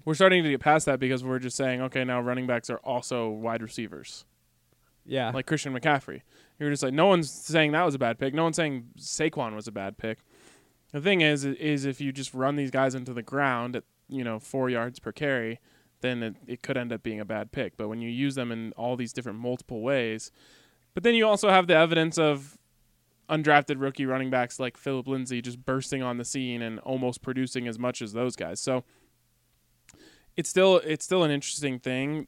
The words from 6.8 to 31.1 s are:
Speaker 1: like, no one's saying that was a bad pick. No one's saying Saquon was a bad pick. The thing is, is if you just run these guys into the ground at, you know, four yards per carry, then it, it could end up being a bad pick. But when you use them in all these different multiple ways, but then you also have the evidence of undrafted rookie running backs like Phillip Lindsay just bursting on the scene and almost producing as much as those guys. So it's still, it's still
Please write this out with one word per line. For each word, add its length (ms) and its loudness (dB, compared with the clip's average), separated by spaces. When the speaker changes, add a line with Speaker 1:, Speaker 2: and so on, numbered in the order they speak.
Speaker 1:
like, 120 -2
no 140 6
one's 220 4
saying 440 2
that 100 4
was 100 2
a 60 -4
bad 180 0
pick. 160 -2
No 100 0
one's 120 0
saying 300 -2
Saquon 580 -4
was 120 -10
a 40 -12
bad 280 -8
pick. 200 -6
The 80 -6
thing 200 4
is, 240 2
is 400 -2
if 160 -4
you 100 -4
just 220 -10
run 220 0
these 160 -2
guys 240 2
into 180 -8
the 80 -6
ground 540 -2
at, 80 -6
you 160 -6
know, 160 -4
four 300 -2
yards 280 -2
per 140 -10
carry, 480 -4
then 220 -2
it, 120 -6
it 160 -8
could 120 -4
end 160 -4
up 120 -8
being 160 -6
a 60 -8
bad 260 -6
pick. 260 -6
But 100 -6
when 140 -6
you 80 -6
use 240 -2
them 180 -4
in 260 -8
all 180 -2
these 180 -6
different 240 -8
multiple 440 -6
ways, 500 -2
but 80 -6
then 100 6
you 140 6
also 220 4
have 180 8
the 80 8
evidence 420 4
of 400 0
undrafted 500 4
rookie 280 -2
running 240 -2
backs 280 0
like 160 -4
Phillip 320 -4
Lindsay 320 -4
just 260 -10
bursting 360 -2
on 160 -4
the 80 -6
scene 380 -4
and 160 -6
almost 420 -4
producing 460 -4
as 100 -6
much 240 -4
as 120 -8
those 220 -2
guys. 240 -8
So 240 -2
it's 140 -4
still, 280 8
it's 280 0
still 180 4